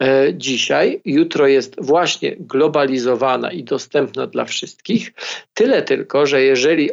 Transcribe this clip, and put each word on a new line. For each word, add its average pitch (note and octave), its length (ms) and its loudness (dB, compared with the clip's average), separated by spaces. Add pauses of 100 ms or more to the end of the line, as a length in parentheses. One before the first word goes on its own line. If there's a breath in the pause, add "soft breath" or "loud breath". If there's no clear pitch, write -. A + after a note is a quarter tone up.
e, C3+ 320 4
dzisiaj, C#3+ 720 -2
jutro D3+ 420 2
jest C3+ 320 2
właśnie D3+ 640 0
globalizowana C3 1120 0
i E3 120 -10
dostępna C3 640 -4
dla A#2+ 180 -4
wszystkich. - 680 -6 (420 loud breath)
Tyle A3+ 280 2
tylko, C#3 440 0
że C#3 160 2
jeżeli C3+ 500 2